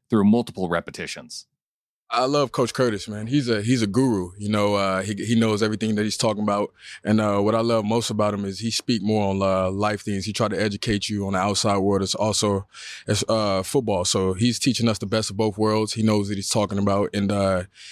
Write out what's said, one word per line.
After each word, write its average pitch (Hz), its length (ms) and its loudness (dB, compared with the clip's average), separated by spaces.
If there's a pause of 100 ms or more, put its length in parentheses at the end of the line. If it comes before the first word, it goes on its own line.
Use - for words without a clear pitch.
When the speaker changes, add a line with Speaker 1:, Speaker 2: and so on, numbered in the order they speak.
(100)
Speaker 1:
through 104 140 4
multiple 104 440 2
repetitions. - 760 -8 (640)
Speaker 2:
I 120 160 0
love 143 260 2
Coach 123 220 0
Curtis, 117 340 0
man. 107 180 -8
He's 127 220 0
a, 110 120 2
he's 117 220 2
a 107 60 2
guru. 101 500 2
You 104 100 -6
know, 104 280 2
uh, 95 260 2
he, 104 120 -4
he 110 200 -2
knows 113 280 4
everything 110 340 0
that 104 80 2
he's 104 140 -4
talking 107 260 0
about. 101 280 0 (300)
And, 110 180 2
uh, 101 200 2
what 107 160 2
I 113 40 2
love 113 240 2
most 113 260 0
about 104 240 0
him 101 100 -4
is 98 160 -8
he 113 100 -4
speak 110 320 -2
more 104 280 2
on, 98 120 0
uh, 95 280 2
life 104 320 -2
things. 98 220 -4
He 107 80 -4
try 110 140 0
to 101 140 -2
educate 104 480 -2
you 101 180 -4
on 98 60 -4
the 92 80 0
outside 101 380 0
world. 98 240 2
It's 95 120 -2
also, 101 540 0 (400)
it's, 104 200 0
uh, 104 360 0
football. 107 400 0
So 95 300 0
he's 113 260 0
teaching 117 280 0
us 110 100 0
the 107 80 -8
best 110 240 -2
of 98 60 -10
both 107 220 0
worlds. 107 360 0
He 110 100 -2
knows 104 240 2
what 101 80 -4
he's 98 140 -6
talking 101 280 0
about, 98 360 2
and, 101 180 0
uh, 98 320 0 (280)